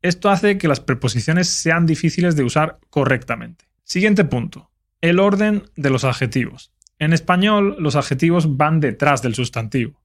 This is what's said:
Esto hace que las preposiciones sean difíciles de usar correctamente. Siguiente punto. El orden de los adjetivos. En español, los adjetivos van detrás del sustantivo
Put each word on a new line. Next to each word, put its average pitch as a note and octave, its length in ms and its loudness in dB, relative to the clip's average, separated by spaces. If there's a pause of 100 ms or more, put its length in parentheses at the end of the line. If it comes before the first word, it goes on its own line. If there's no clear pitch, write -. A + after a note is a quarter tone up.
Esto F3+ 300 0
hace G3 260 2
que E3+ 100 -2
las C#3+ 120 0
preposiciones C3+ 680 0
sean E3 380 0
difíciles E3 500 0
de C#3+ 80 0
usar D3+ 360 0 (100)
correctamente. B2+ 760 -4 (180)
Siguiente F#3+ 420 2
punto. - 460 -6 (300)
El F3 180 2
orden G3+ 460 0 (100)
de C#3 160 -2
los B2+ 120 0
adjetivos. B2 720 -4 (240)
En D#3 160 0
español, G3 640 2
los D3+ 180 -2
adjetivos D#3 600 0
van D#3 220 2
detrás C#3 420 0
del A2+ 140 -2
sustantivo A#2 680 -6